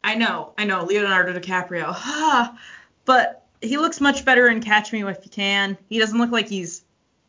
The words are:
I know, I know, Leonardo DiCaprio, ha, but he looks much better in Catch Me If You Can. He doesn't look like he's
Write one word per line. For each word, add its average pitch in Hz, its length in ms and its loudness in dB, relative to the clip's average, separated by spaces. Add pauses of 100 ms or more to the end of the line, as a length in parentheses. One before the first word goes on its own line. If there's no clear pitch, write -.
I 214 120 -2
know, 220 420 -4
I 208 80 -2
know, 185 180 -2
Leonardo 185 560 0
DiCaprio, 180 540 -4
ha, 285 640 0 (480)
but - 400 2 (160)
he 247 160 -4
looks 311 240 -2
much 277 240 2
better 247 220 6
in 226 140 2
Catch 214 300 0
Me 214 120 -4
If 196 200 -6
You - 60 -20
Can. 196 480 -2 (100)
He 220 120 -2
doesn't 220 180 0
look 233 140 0
like 226 160 0
he's 185 360 -10 (460)